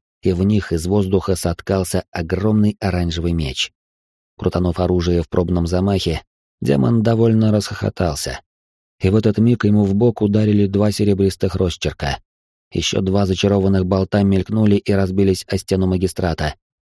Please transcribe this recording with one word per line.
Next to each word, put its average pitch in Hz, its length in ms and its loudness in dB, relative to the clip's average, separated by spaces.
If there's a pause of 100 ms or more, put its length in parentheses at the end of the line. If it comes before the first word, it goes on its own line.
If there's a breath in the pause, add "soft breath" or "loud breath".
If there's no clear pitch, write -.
(220)
и 92 100 0
в 90 120 0
них 101 280 0
из 82 160 -4
воздуха 95 480 0
соткался 90 760 -4
огромный 104 680 0
оранжевый 85 540 -2
меч. 73 380 -4 (680)
Крутанув 90 420 -2
оружие 87 420 0
в - 80 -8
пробном 87 380 0
замахе, 90 560 -2 (380)
демон 120 420 0
довольно 110 480 2
расхохотался. 101 880 -4 (640)
И 95 80 2
в 101 60 2
этот 107 220 2
миг 113 280 2
ему 104 180 4
в 98 120 2
бок 117 260 2
ударили 104 440 2
два 101 260 0
серебристых 98 640 0
росчерка. 78 640 -4 (520)
Ещё - 300 -2
два 98 240 0
зачарованных 95 600 2
болта 95 380 0
мелькнули 101 520 2
и 101 180 -2
разбились 95 540 0
о 98 100 -4
стену 95 300 0
магистрата. 90 680 -2 (340)